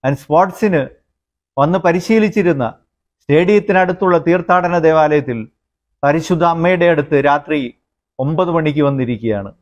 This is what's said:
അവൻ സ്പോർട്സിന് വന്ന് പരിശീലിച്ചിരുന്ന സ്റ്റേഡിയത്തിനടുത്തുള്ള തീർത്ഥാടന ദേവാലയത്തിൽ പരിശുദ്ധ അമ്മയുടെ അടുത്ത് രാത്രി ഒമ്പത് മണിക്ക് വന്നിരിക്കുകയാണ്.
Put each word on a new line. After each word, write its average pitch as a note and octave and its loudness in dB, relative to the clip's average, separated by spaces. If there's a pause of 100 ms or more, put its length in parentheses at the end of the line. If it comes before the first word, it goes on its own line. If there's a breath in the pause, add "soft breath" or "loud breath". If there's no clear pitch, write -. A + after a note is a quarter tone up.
അവൻ C#3 0
സ്പോർട്സിന് F3 0 (720)
വന്ന് D#3 0
പരിശീലിച്ചിരുന്ന F3+ 0 (580)
സ്റ്റേഡിയത്തിനടുത്തുള്ള F#3 2
തീർത്ഥാടന F3 0
ദേവാലയത്തിൽ D3+ 2 (640)
പരിശുദ്ധ D#3+ 0
അമ്മയുടെ E3+ 2
അടുത്ത് D3 0
രാത്രി D3 0 (580)
ഒമ്പത് D#3+ -2
മണിക്ക് D#3 -2
വന്നിരിക്കുകയാണ്. A2+ -4 (120)